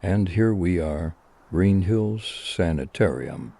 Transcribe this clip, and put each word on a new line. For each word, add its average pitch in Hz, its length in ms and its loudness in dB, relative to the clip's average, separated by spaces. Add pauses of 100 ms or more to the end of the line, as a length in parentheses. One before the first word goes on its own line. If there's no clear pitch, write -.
And 98 260 2
here 110 240 2
we 90 260 0
are, 80 360 -4 (340)
Green 95 340 4
Hills 107 420 0
Sanitarium. 78 1300 -4